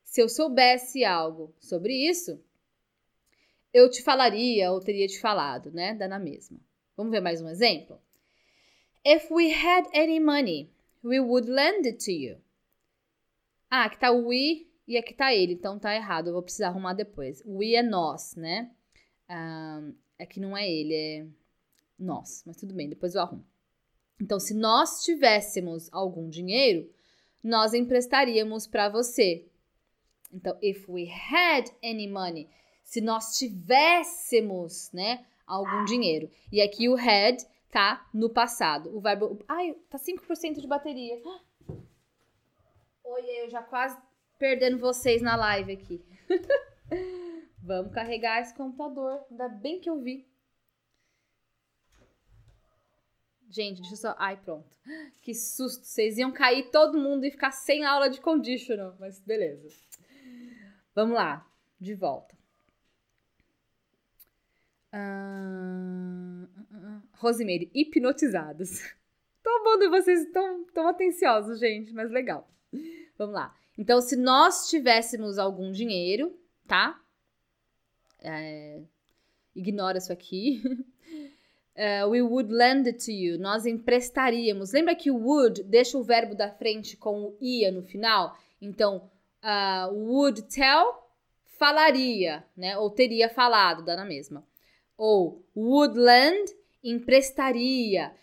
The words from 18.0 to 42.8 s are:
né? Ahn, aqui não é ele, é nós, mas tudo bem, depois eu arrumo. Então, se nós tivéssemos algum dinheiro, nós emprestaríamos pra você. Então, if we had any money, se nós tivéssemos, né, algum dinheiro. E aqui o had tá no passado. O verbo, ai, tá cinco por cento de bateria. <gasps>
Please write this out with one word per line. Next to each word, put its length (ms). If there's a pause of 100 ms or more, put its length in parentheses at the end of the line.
né? 340 (580)
Ahn, 640 (240)
aqui 220
não 180
é 140
ele, 240
é 320 (720)
nós, 480
mas 100
tudo 160
bem, 160
depois 280
eu 40
arrumo. 240 (760)
Então, 180
se 160
nós 480
tivéssemos 920
algum 360
dinheiro, 600 (540)
nós 320
emprestaríamos 920
pra 220
você. 600 (840)
Então, 300
if 260
we 200
had 640 (120)
any 260
money, 400 (340)
se 180
nós 360
tivéssemos, 1600
né, 320 (220)
algum 380
dinheiro. 460 (200)
E 100
aqui 280
o 80
had 480 (260)
tá 420
no 180
passado. 640
O 40
verbo, 380 (100)
ai, 260 (140)
tá 100
cinco 280
por 100
cento 240
de 60
bateria. 540
<gasps> 1800